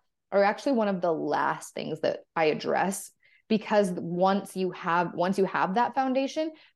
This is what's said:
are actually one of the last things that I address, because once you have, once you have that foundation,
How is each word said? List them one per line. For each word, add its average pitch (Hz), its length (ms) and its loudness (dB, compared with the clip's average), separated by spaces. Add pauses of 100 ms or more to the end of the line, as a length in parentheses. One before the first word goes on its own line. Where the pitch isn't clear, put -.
(320)
are 196 120 4
actually 214 280 0
one 220 160 2
of 190 120 -2
the 175 120 2
last 147 640 -2
things - 260 -6
that - 200 -2 (160)
I 165 100 4
address, 160 640 0 (380)
because 208 440 2
once 175 640 0
you 185 160 -2
have, 175 420 0
once 190 240 0
you 190 80 4
have 170 280 0
that 240 200 0
foundation, 277 580 -2 (240)